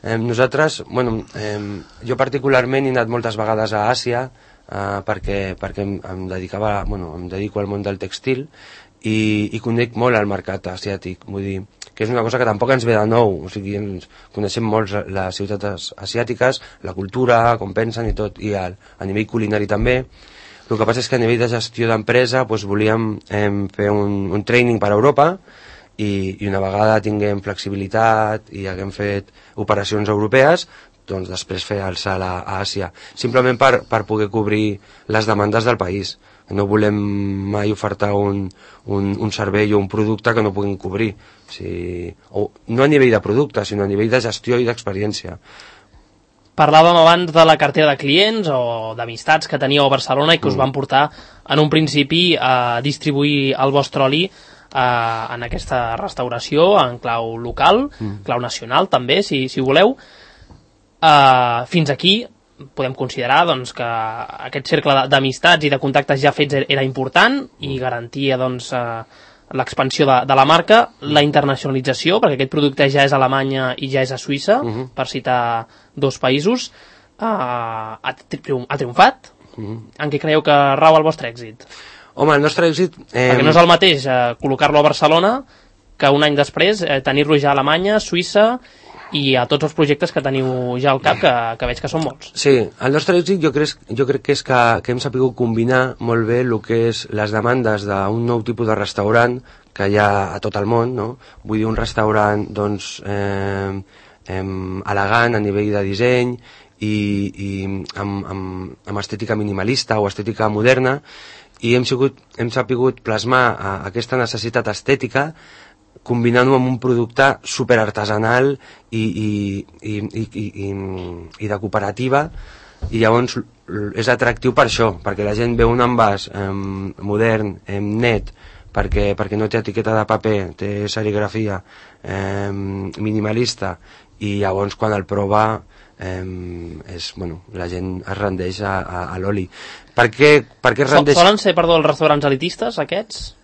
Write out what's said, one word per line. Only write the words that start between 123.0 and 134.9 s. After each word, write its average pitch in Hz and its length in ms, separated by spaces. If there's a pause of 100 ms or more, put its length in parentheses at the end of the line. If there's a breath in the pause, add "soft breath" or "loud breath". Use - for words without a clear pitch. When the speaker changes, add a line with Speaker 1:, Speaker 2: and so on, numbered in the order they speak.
Speaker 1:
llavors 117 380
l-, 104 580
és 113 120
atractiu 123 460
per 135 120
això, 113 260 (100)
perquè 104 220
la 104 100
gent 117 220
veu 117 140
un 123 100
envàs, 113 520
em, 98 640
modern, 104 580 (100)
em, 101 220 (100)
net, 117 320 (420 soft breath)
perquè, 101 440
perquè 104 200
no 107 120
té 113 100
etiqueta 110 380
de 107 100
paper, 107 320 (160)
té 101 160 (180)
serigrafia, 104 760 (400 soft breath)
em, 98 960
minimalista, 107 800 (420 soft breath)
i 101 200
llavors 98 380
quan 107 180